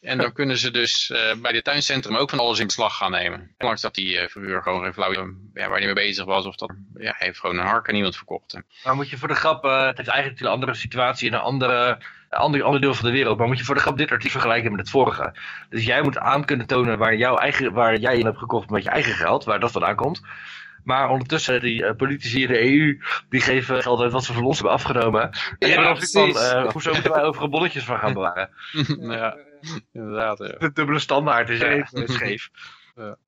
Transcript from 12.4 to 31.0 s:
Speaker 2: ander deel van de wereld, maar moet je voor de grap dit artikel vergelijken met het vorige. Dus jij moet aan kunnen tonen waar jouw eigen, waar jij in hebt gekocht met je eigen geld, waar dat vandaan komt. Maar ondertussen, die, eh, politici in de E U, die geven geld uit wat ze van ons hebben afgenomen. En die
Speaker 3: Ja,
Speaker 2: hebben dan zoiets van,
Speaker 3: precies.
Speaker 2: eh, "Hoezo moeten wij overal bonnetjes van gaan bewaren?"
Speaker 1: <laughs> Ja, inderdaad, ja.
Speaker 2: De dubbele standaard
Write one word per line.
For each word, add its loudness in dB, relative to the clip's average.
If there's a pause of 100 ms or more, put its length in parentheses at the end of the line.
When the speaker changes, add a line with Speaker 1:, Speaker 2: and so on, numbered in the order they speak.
Speaker 2:
ander 4
deel 4
van -4
de 2
wereld, 2
maar 2
moet 0
je -6
voor 0
de 2
grap 2
dit 0
artikel -2 (100)
vergelijken 2
met -4
het -8
vorige. 2 (360)
Dus -2
jij 2
moet 0
aan 2
kunnen 0
tonen 2
waar 4
jouw 4
eigen, 2
waar 4
jij 2
in 4
hebt 0
gekocht -4
met 0
je -2
eigen 0
geld, 2
waar 0
dat 0
vandaan 0
komt. -2 (640)
Maar 2
ondertussen, 0
die, -2
eh, 0
politici 0
in 0
de 4
E 4
U, 4 (280)
die 2
geven 2
geld 2
uit 2
wat -2
ze -6
van 0
ons 2
hebben 2
afgenomen. 2
En -2 (280)
die 2
Speaker 3:
Ja, 4
Speaker 2:
hebben 4 (100)
dan -4
zoiets -6
van, 6 (120)
Speaker 3:
precies. 4
Speaker 2:
eh, 2
"Hoezo -2
moeten 2
wij 4
overal 0
bonnetjes 0
van -2
gaan 0
bewaren?" -2 (220)
Speaker 1:
<laughs> -2
Ja, -4 (560)
inderdaad, -4
ja. -10 (120)
Speaker 2:
De -2
dubbele 0
standaard 2